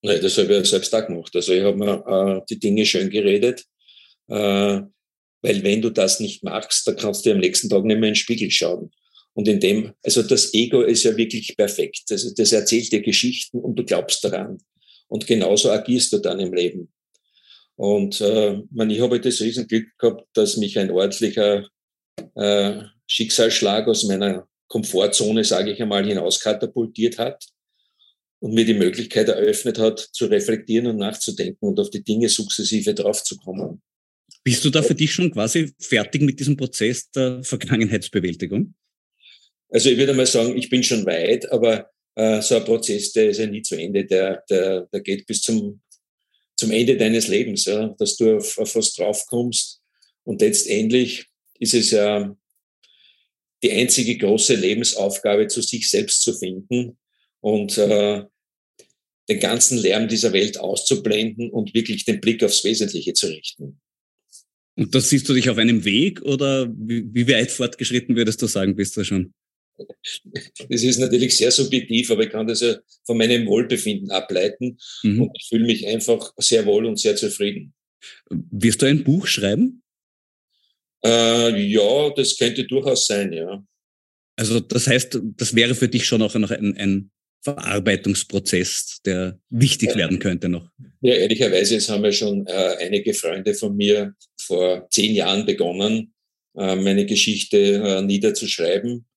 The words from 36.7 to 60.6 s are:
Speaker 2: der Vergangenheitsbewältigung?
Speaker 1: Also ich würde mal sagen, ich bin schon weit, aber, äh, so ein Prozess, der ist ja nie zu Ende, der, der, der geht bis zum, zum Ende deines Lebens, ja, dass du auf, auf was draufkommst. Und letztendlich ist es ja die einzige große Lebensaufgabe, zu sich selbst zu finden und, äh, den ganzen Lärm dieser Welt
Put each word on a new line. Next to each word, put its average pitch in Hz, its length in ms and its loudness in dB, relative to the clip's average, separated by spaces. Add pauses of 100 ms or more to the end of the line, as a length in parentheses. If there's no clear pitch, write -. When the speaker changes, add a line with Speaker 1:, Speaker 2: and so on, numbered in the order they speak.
Speaker 2:
der 127 340 -2
Vergangenheitsbewältigung? 101 1300 -2 (920)
Speaker 1:
Also 120 220 4
ich 120 80 2
würde 139 160 2
mal 127 120 4
sagen, 120 300 2
ich 123 140 -6
bin 127 120 2
schon 110 240 0
weit, 90 460 0
aber, 113 380 2 (240)
äh, 110 260 2
so 117 160 2
ein 110 80 0
Prozess, 110 480 -2
der 110 180 4
ist 101 80 -2
ja 110 80 -2
nie 104 160 -8
zu - 140 -6
Ende, 95 300 -2
der, 95 420 0
der, 92 440 0
der 101 80 -4
geht 98 260 -6
bis - 160 -4
zum, 104 380 -2 (760)
zum 110 140 -2
Ende 113 260 4
deines 110 320 2
Lebens, 104 380 0
ja, 107 220 -2 (100)
dass - 180 -2
du 110 200 4
auf, 104 220 -4
auf 107 180 -4
was 110 180 0
draufkommst. 117 840 -4 (440)
Und 104 160 -4
letztendlich 110 840 0 (320)
ist 117 160 -2
es 110 160 2
ja 104 440 2 (1300)
die - 100 2
einzige 117 440 0
große 107 380 2
Lebensaufgabe, 104 920 0
zu 117 140 -4
sich - 280 -4
selbst - 320 0
zu 117 100 0
finden 120 640 -6 (440)
und, 104 380 -2
äh, 104 440 2 (1080)
den 101 120 0
ganzen 120 380 2
Lärm 107 280 2
dieser 110 260 0
Welt 98 280 0